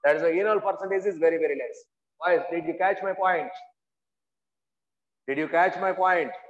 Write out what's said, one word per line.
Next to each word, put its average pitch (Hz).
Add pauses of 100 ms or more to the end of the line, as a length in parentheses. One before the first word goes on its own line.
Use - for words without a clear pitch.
That 147
is 156
why 170
enol 196
percentage 190
is 190
very, 165
very 147
less. 120 (340)
Why? 170 (120)
Did 170
you 165
catch 190
my 196
point? 185 (1800)
Did 135
you 151
catch 180
my 190
point? 180 (200)